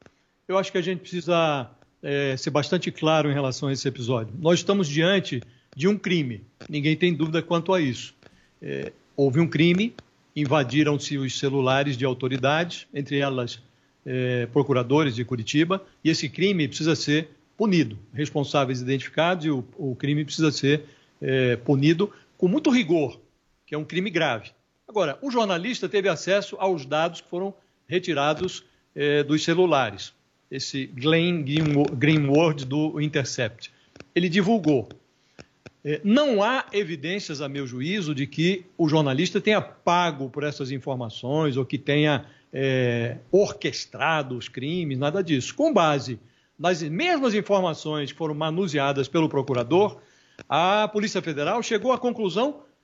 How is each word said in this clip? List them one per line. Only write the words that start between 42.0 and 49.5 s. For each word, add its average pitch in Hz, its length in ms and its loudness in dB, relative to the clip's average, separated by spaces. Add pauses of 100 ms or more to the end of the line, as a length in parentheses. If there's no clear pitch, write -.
é, 127 640 0 (140)
orquestrado 147 1080 0
os 117 100 -10
crimes, 147 520 -6
nada 156 240 0
disso. 147 320 -2
Com 311 180 2
base 147 460 2 (400)
nas 165 240 0
mesmas 262 500 0
informações 160 800 -2
que - 60 -18
foram 156 180 -4
manuseadas 147 720 -2
pelo 160 220 2
procurador, 135 680 0 (480)